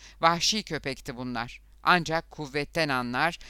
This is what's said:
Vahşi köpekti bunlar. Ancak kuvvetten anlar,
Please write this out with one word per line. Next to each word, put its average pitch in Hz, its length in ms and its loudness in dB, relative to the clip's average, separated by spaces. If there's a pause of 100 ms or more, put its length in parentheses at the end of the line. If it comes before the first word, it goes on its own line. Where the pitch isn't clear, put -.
(200)
Vahşi 170 420 4
köpekti 135 540 -6
bunlar. 123 440 -6 (220)
Ancak 165 480 2
kuvvetten 147 580 -2
anlar, 131 500 0 (120)